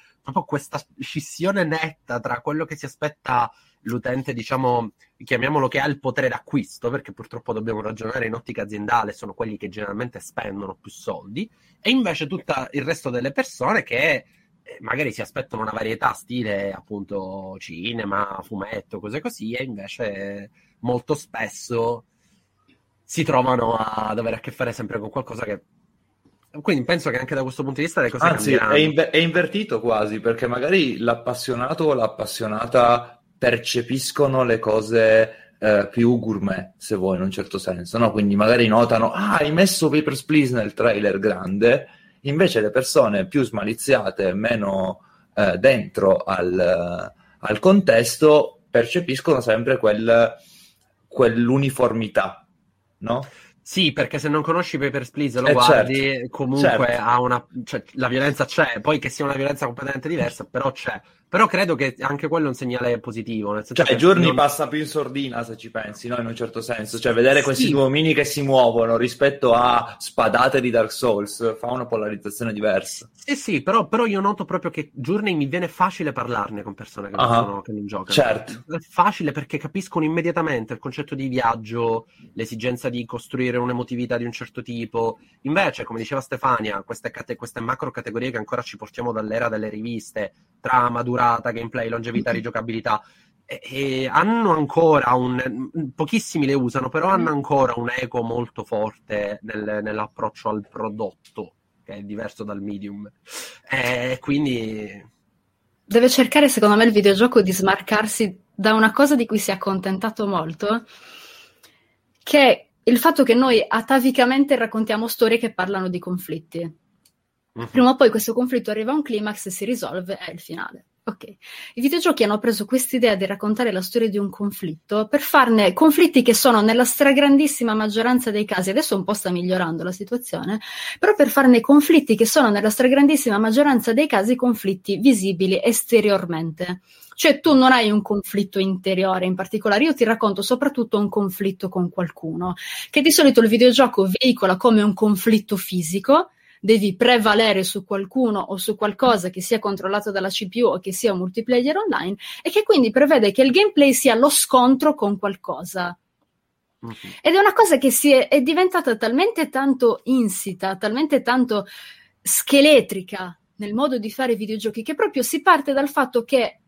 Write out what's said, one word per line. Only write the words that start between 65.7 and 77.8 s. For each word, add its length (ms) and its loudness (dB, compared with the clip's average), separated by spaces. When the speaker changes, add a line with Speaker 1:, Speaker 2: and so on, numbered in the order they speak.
Speaker 2:
pensi, 360 -10
no? 120 -6
In 80 -8
un 80 -10
certo 260 -8
senso. 380 -8
Cioè, 140 0
vedere 280 6
questi 220 0
Speaker 1:
Sì. 80 2
Speaker 2:
due 100 4
omini 320 2
che 100 2
si 200 -4
muovono 540 4
rispetto 560 2
a 440 2
spadate 640 0
di 80 -2
Dark 220 2
Souls 640 -2
fa 140 -8
una 160 -6
polarizzazione 640 -6
diversa. 580 -4
Speaker 1:
Sì, 240 -6
sì, 280 -4
però, 240 0
però 180 0
io 160 -2
noto 240 -2
proprio 240 -6
che 240 -10
Journey 400 -2
mi 140 -2
viene 200 -4
facile 440 -2
parlarne 500 -6
con 140 -14
persone 340 -14
che 80 -6
non 80 2
Speaker 2:
Ah, 80 2
Speaker 1:
sono, 300 0
che 80 -14
non 160 -10